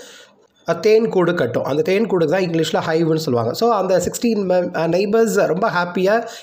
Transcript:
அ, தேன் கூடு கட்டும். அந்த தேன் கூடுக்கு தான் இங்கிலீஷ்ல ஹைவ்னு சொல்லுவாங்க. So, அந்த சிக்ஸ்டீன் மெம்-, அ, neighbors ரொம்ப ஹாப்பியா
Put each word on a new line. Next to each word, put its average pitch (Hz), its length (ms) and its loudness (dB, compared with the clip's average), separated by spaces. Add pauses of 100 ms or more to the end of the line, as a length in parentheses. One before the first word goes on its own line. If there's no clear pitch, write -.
(680)
அ, 170 40 0
தேன் 214 360 2
கூடு 175 240 2
கட்டும். 135 300 -2
அந்த 147 180 -2
தேன் 190 280 0
கூடுக்கு 175 160 2
தான் 175 160 0
இங்கிலீஷ்ல 170 480 -2
ஹைவ்னு 160 260 2
சொல்லுவாங்க. 120 380 -2
So, 233 200 0
அந்த 185 240 2
சிக்ஸ்டீன் 220 420 -2
மெம்-, 180 380 0
அ, 165 100 0
neighbors 202 580 2
ரொம்ப 180 240 0
ஹாப்பியா 185 580 0 (160)